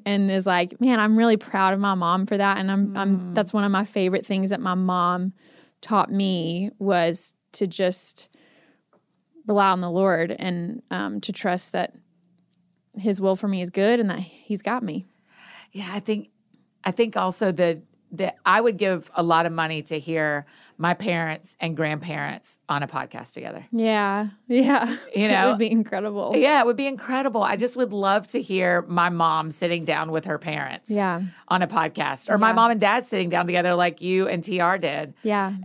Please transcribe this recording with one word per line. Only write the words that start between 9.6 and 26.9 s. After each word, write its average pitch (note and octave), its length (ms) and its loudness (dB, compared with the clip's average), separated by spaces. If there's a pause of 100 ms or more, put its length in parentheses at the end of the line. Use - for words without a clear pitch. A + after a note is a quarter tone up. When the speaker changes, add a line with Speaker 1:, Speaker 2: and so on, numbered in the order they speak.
Speaker 1:
on F3+ 120 2
the F3 100 -4
Lord F3 400 2
and, F3 580 -6
um, F#3 320 -6
to - 100 -8
trust F#3 420 -4
that F3+ 200 -4 (1040)
his G3+ 240 -2
will F#3+ 140 2
for G3 120 -6
me F#3+ 140 -2
is F3+ 80 -6
good G#3 300 2
and G#3 100 0
that F3 100 -4
he's G3 420 -8
got A#3+ 220 -4
me. F3+ 220 -6 (680)
Speaker 2:
Yeah, F#3+ 180 -10
I G3+ 80 -6
think, G#3 300 -6 (540)
I F#3 80 0
think A3+ 260 0
also F#3 340 0
the, E3+ 300 0 (300)
the, F3 220 -4 (120)
I G#3 160 6
would A#3 160 2
give F#3 380 0
a F3 80 2
lot E3+ 240 4
of E3 40 -4
money D#3+ 320 -4
to D#3 160 -6
hear D3+ 460 -2 (320)
my E3+ 160 2
parents E3 680 -4
and E3 160 -4
grandparents D3+ 840 -6 (100)
on C#3+ 140 -2
a C#3 40 -4
podcast B2 460 -10
together. - 380 -14
Speaker 1:
Yeah, G#3+ 560 0 (200)
yeah. B3 400 2 (280)
Speaker 2:
You G3+ 100 2
Speaker 1:
It G#3+ 60 2
Speaker 2:
know? F#3+ 180 4
Speaker 1:
would G#3+ 80 2
be A3 140 0
incredible. G#3 680 -2
Speaker 2:
Yeah, C#4+ 220 6
it A#3 80 4
would A#3+ 100 2
be C#4 80 -2
incredible. B3+ 560 -2